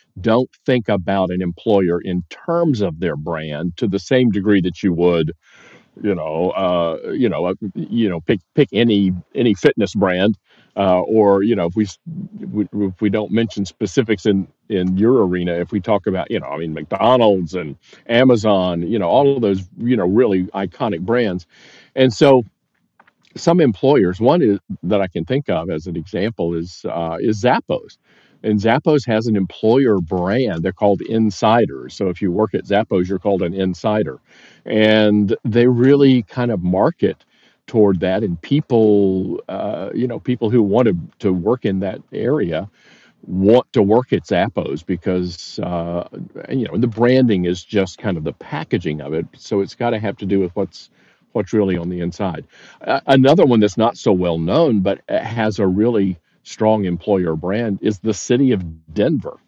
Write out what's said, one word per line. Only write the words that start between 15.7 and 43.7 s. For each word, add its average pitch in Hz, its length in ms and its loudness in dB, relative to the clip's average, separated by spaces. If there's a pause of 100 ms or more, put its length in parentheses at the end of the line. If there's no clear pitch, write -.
we 104 80 -2
talk 101 260 -2
about, 92 240 -4
you 110 100 -4
know, - 60 -8
I 69 120 -6
mean, 80 160 -6
McDonald's 95 840 0
and 78 220 -8 (280)
Amazon, 104 800 2
you 104 160 -2
know, 90 80 -2
all 139 260 4
of 135 80 -4
those, 98 220 0 (160)
you 120 160 0
know, 101 100 0
really 98 420 2
iconic 98 520 -6
brands. 98 480 -2 (480)
And 131 180 4
so 135 300 6 (920)
some 175 240 2
employers, 117 600 2
one 147 240 2
is, 101 160 2 (240)
that 98 180 0
I 95 60 -2
can 85 180 -8
think 135 240 -4
of 87 220 -4
as 80 160 -6
an 87 80 -8
example 90 580 -4
is, 85 340 -8
uh, 82 320 -6
is 107 220 -2
Zappos. - 560 -2 (460)
And 107 160 0
Zappos 131 480 2
has 110 180 0
an 110 100 0
employer 110 640 2
brand. 90 640 -2
They're 95 100 -2
called 101 300 0
insiders. 107 920 0
So 98 140 -2
if 90 120 -8
you 92 100 0
work 101 220 0
at 87 120 -4
Zappos, 101 420 0
you're 95 100 -4
called 98 240 -2
an 90 140 -4
insider. 95 640 -2 (440)
And 107 800 4
they 120 240 2
really 131 560 4
kind 120 280 -4
of 98 100 -2
market 92 640 0 (400)
toward 101 360 2
that. 95 220 0
And 85 180 -4
people, 104 1080 2
uh, 98 440 -6
you 123 140 -2
know, 117 120 -8
people 120 320 -4
who 120 100 4
want 107 260 2
to, 95 80 2 (240)
to 98 140 0
work 95 320 -2
in 98 140 -2
that 95 200 -6 (140)
area 101 560 -4 (560)
want 95 480 2